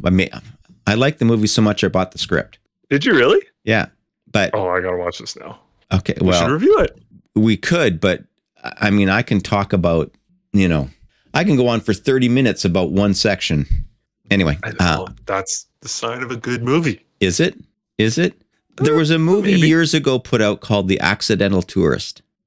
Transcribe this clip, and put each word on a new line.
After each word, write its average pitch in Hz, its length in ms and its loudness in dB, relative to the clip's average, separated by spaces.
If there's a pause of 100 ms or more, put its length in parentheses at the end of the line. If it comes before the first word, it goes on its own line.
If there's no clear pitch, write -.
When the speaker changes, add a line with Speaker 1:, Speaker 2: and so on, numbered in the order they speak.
Speaker 1:
I 87 60 0
mean, 92 180 2 (580)
I 101 80 2
like 135 240 0
the 120 60 -2
movie 113 220 2
so 110 160 2
much 104 220 0
I 95 40 4
bought 92 240 -2
the - 60 -16
script. - 400 -4 (320)
Speaker 2:
Did 143 140 0
you 233 100 2
really? 381 260 4 (240)
Speaker 1:
Yeah, 110 220 0 (440)
but 98 240 0
Speaker 2:
Oh, 98 140 -2
I 90 120 -2
gotta 90 160 -4
watch 87 220 -6
this - 180 -14
now. - 240 -18 (320)
Speaker 1:
Okay, - 280 -2
Speaker 2:
We 92 80 2
Speaker 1:
well, 87 140 2
Speaker 2:
should 82 100 0
review 311 280 2
it. - 180 -4 (360)
Speaker 1:
we 110 220 2
could, 123 440 0
but 92 240 -2 (560)
I 101 100 0
mean, 101 180 2
I 104 140 2
can 104 180 0
talk 98 320 -2
about, 85 400 0 (400)
you 98 160 4
know, 76 220 -2 (440)
I 156 100 0
can 170 120 2
go 123 120 4
on 113 120 0
for 107 120 0
thirty 127 360 0
minutes 123 360 0
about 90 260 0
one 98 240 2
section. 87 520 -2 (640)
Anyway, 85 340 0
Speaker 2:
I - 60 -10
know. - 100 -12
Speaker 1:
uh, 87 260 0 (200)
Speaker 2:
That's 98 400 -8 (140)
the 120 80 -18
sign 123 340 -8
of 123 80 -10
a 127 60 -8
good 117 260 -6
movie. 131 420 -2 (160)
Speaker 1:
Is 92 200 0
it? - 160 -2 (420)
Is 113 200 0
it? - 220 -2 (360)
There 151 180 2
was 156 160 2
a 165 60 2
Speaker 2:
Uh, - 20 0
Speaker 1:
movie 190 360 2
Speaker 2:
maybe. 160 140 4
Speaker 1:
years 160 260 2
ago 139 240 0
put 120 220 -2
out 104 200 0
called 98 280 0
The 95 120 0
Accidental 98 600 0
Tourist. - 600 -2 (240)